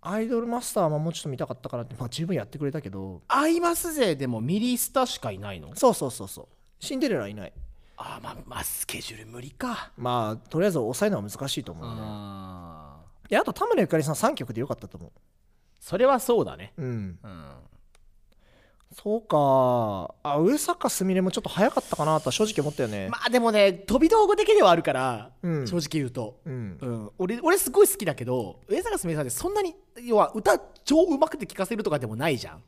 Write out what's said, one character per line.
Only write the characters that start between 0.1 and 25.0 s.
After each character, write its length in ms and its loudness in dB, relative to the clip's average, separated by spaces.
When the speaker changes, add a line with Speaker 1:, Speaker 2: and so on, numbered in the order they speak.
Speaker 1:
イ 80 -2
ド 140 0
ル 60 -4
マ 140 -2
ス 120 -8
タ 140 2
ー 20 2
も 80 0
も 140 -2
う 20 -6
ち 60 -8
ょ 20 -12
っ 20 -14
と 60 -6
見 80 -6
た 80 -4
か 80 -10
っ 80 -12
た 80 -10
か 80 -6
な 60 -6
っ 20 -8
て、 100 -14
ま 120 -6
あ、 20 -6
十 160 -4
分 80 -2
や 100 0
っ 40 -10
て 100 -16
く 80 -4
れ 60 -2
た 100 -6
け 80 -10
ど。 380 -10
Speaker 2:
ア 200 4
イ 140 4
マ 140 2
ス 180 -6
勢 220 4
で 100 -4
も 160 -2
ミ 180 0
リ 160 0
ス 140 -4
タ 160 2
し 140 -8
か 120 -6
い 60 -10
な 160 -10
い 60 -10
の？ 160 -16
Speaker 1:
そ 160 6
う 20 2
そ 140 -2
う 40 -4
そ 140 -10
う 20 -12
そ 140 -16
う。 60 -20
シ 160 -8
ン 40 -4
デ 100 2
レ 60 0
ラ 120 -4
い 80 -10
な 100 -12
い。 80 -16
Speaker 2:
あ 220 -12
ー、 40 -18
ま 80 -12
あ、 60 -14
ま 120 -12
あ、 40 -8
ス 240 -6
ケ 120 -8
ジ 140 -12
ュ 40 -18
ー 80 -18
ル 20 -20
無 120 -16
理 120 -16
か。 440 -8
Speaker 1:
ま 360 -2
あ、 180 -12
と 100 -2
り 60 2
あ 40 4
え 20 0
ず 80 -2
抑 260 -2
え 60 2
る 60 -2
の 60 -6
は 60 -10
難 180 -8
し 120 -4
い 40 -10
と 80 -12
思 120 -12
う 40 -10
ね。 120 -10
Speaker 2:
あ 1000 -14
ー。 40 -6
Speaker 1:
い 40 0
や、 60 4
あ 20 0
と 100 -4
田 140 -2
村 120 2
ゆ 80 2
か 100 0
り 60 2
さ 80 -2
ん 40 -2
三 180 2
曲 200 -10
で 80 -4
よ 60 -4
か 60 -4
っ 40 -6
た 100 -18
と 100 -18
思 100 -18
う。 40 -20
Speaker 2:
そ 200 -8
れ 80 6
は 120 6
そ 220 2
う 40 2
だ 120 -10
ね。 200 -18
Speaker 1:
う 60 -8
ん。 400 -6
Speaker 2:
う 40 -18
ん。 240 -16
Speaker 1:
そ 240 -2
う 40 -2
か。 1000 4
あ、 180 -2
上 180 4
坂 320 -2
す 160 -2
み 100 2
れ 60 4
も 100 0
ち 60 -4
ょ 20 -2
っ 40 -8
と 40 -6
早 240 2
か 80 0
っ 100 -8
た 60 0
か 80 -2
な 160 2
と 60 -6
は 80 0
正 100 0
直 180 0
思 100 -2
っ 40 -12
た 80 -2
よ 60 -2
ね。 200 -6
Speaker 2:
ま 160 0
あ、 40 2
で 100 4
も 140 2
ね、 180 6
飛 260 -2
び 120 6
道 180 6
具 80 4
的 180 2
で 100 8
は 80 10
あ 40 8
る 80 0
か 80 2
ら、 400 -2